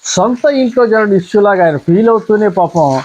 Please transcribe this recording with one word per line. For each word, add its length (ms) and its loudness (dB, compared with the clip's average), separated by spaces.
సొంత 400 -4
ఇంట్లో 240 0
జరిగిన 360 0
ఇష్యూ 200 -2
లాగా 240 2
ఆయన 100 0
ఫీల్ 320 0
అవుతూనే 400 0
పాపం 560 0